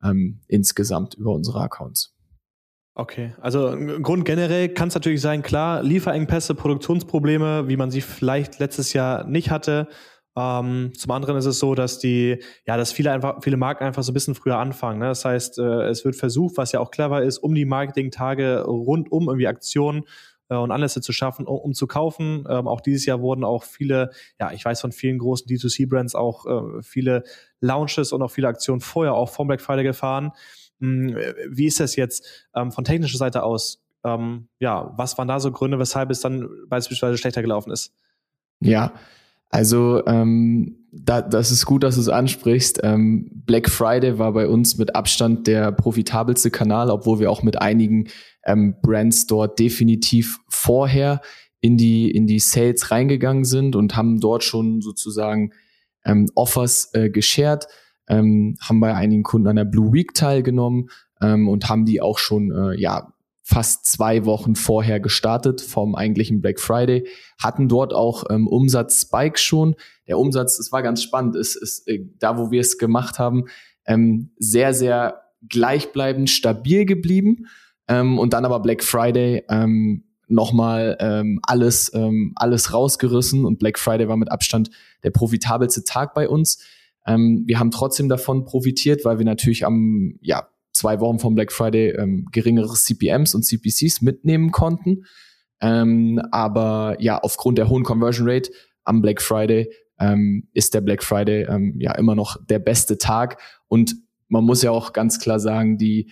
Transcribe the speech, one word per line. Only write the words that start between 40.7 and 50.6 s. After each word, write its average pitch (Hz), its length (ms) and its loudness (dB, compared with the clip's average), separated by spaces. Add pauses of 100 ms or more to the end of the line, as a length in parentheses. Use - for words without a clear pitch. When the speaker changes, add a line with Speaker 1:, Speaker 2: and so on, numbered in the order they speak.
Speaker 1:
da, 120 300 -2
das 113 300 0
ist 120 140 2
gut, 139 180 2
dass 127 120 2
du's 117 140 2
ansprichst. 127 720 0
Ähm, 107 460 2 (160)
Black 113 240 2
Friday 120 480 2
war 110 160 0
bei 110 160 2
uns 117 280 2
mit 110 180 -2
Abstand 117 520 0
der 107 240 2
profitabelste 117 800 0
Kanal, 113 380 0
obwohl 107 300 2
wir 101 120 2
auch - 120 -2
mit 110 180 2
einigen, 110 480 2 (340)
ähm, 101 380 2
Brands 110 460 2
dort 107 320 0
definitiv 113 800 2 (100)
vorher 139 720 2 (400)